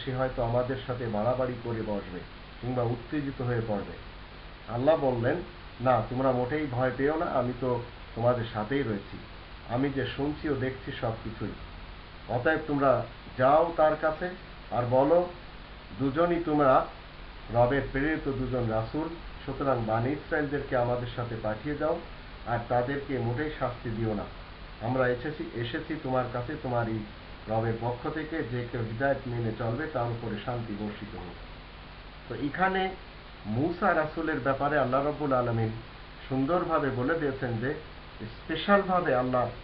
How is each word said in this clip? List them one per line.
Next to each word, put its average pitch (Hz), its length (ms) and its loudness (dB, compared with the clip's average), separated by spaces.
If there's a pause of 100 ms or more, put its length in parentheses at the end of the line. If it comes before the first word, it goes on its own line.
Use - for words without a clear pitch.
সে 131 100 -2
হয়তো 127 280 0
আমাদের 123 340 2 (100)
সাথে 123 200 -2
বাড়াবাড়ি 123 480 2 (100)
করে 113 220 -2
বসবে 95 340 -4 (400)
কিংবা 123 220 0
উত্তেজিত 135 600 -2
হয়ে 120 260 2
পড়বে।" 104 240 -2 (800)
আল্লাহ 139 240 6
বললেন, 131 400 2 (440)
"না, 120 300 6
তোমরা 131 220 4
মোটেই 127 340 0
ভয় 127 300 2
পেও 143 200 4
না, 170 100 0
আমি 123 340 2
তো 123 220 0 (320)
তোমাদের 120 380 4
সাথেই 113 300 0
রয়েছি, 107 360 -4 (500)
আমি 131 220 2
যে 131 160 -2
শুনছি 147 420 -2
ও 143 60 2
দেখছি 127 460 -4
সব 117 120 0 (120)
কিছুই। 107 280 -6 (760)
অতএব 123 380 2
তোমরা 135 400 4 (320)
যাও 151 380 6
তার 156 240 6
কাছে 165 300 0 (400)
আর 104 200 0
বলো, 156 380 6 (720)
দুজনই 165 460 4
তোমরা 147 420 6 (680)
রবের 123 280 6 (100)
প্রেরিত 151 360 0
দুজন 120 420 0
রাসূল, 113 380 -2 (380)
সুতরাং 123 380 0
বানি 117 280 2
ইসরায়েলদেরকে 143 640 0
আমাদের 120 400 2
সাথে 113 260 -4
পাঠিয়ে 107 320 -2
দাও, 156 260 0 (460)
আর 117 120 0 (100)
তাদেরকে 131 500 0
মোটেই 123 400 0
শাস্তি 123 320 -4
দিও 110 240 0
না। 92 100 -4 (560)
আমরা 123 280 2
এসেছি, 135 460 -2
এসেছি 147 480 -4
তোমার 127 300 2
কাছে 127 300 -4
তোমারই 117 360 0 (500)
রবের 110 320 2
পক্ষ 120 340 -2
থেকে, 156 280 -4
যে 120 300 -4
কেউ 123 80 -2
হিদায়াত 131 360 2 (100)
মেনে 117 320 -2
চলবে 123 280 -2
তার 120 200 0
উপরে 113 380 -4
শান্তি 117 360 -4
বর্ষিত 104 340 -6
হোক।" 87 200 -10 (920)
তো 123 60 -6
এখানে 185 600 2 (520)
মূসা 170 480 4
রাসূলের 156 460 2
ব্যাপারে 139 380 2
আল্লাহ 131 260 4
রাব্বুল 143 280 0
আলামিন 117 380 4 (580)
সুন্দরভাবে 151 640 2
বলে 127 280 2
দিয়েছেন 131 400 0
যে 131 160 -2 (460)
স্পেশালভাবে 175 920 4
আল্লাহ 127 340 4 (160)